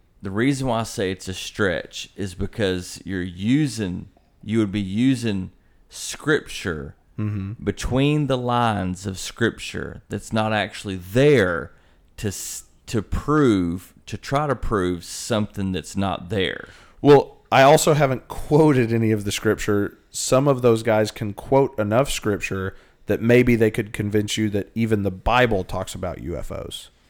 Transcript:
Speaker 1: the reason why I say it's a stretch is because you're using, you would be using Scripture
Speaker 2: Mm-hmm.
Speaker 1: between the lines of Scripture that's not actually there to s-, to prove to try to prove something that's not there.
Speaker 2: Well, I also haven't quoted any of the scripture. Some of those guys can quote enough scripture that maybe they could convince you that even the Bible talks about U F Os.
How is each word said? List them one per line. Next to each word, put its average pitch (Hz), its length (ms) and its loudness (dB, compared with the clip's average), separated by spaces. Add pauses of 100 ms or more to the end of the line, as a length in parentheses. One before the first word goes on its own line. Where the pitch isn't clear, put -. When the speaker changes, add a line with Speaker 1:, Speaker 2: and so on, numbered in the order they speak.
(220)
Speaker 1:
the 98 100 -8
reason 131 360 0
why 113 120 0
I 113 40 -4
say 98 280 -4
it's - 160 -10
a 95 60 -8
stretch - 840 -4
is 95 180 -8
because 92 680 -4
you're 92 180 -6
using, 104 840 -2 (340)
you 110 180 0
would 104 120 2
be 104 80 -2
using 104 720 0 (380)
Scripture - 1040 -4 (240)
Speaker 2:
Mm-hmm. 104 440 -6
Speaker 1:
between 143 640 0
the 131 140 0
lines 107 680 -2
of 95 140 -6
Scripture - 920 -6
that's - 240 -8
not 110 180 0
actually 101 440 -4
there 95 760 2 (460)
to 107 120 -4
s-, - 340 -10 (240)
to 107 160 -2
prove 101 880 0 (140)
to 104 120 -10
try 147 300 -4
to 131 80 -2
prove 90 480 -2
something 101 680 -4
that's - 240 -8
not 95 340 -4
there. - 400 -4 (320)
Speaker 2:
Well, 139 360 6 (140)
I 127 120 6
also 151 300 6
haven't 135 340 0
quoted 143 640 4
any 113 200 2
of 104 140 0
the 101 60 -2
scripture. 104 680 0 (120)
Some 135 380 2
of 127 140 2
those 113 220 4
guys 110 280 2
can 104 220 -8
quote - 460 0
enough 110 320 2
scripture 95 640 -4 (300)
that 101 160 0
maybe 120 340 6
they 110 160 4
could 107 220 -4
convince 107 440 -2
you 110 140 0
that 101 240 -4
even 110 280 0
the 95 80 -2
Bible 110 520 2
talks 92 320 -8
about 90 260 -8
U 73 160 -6
F - 140 -8
Os. - 380 -12 (200)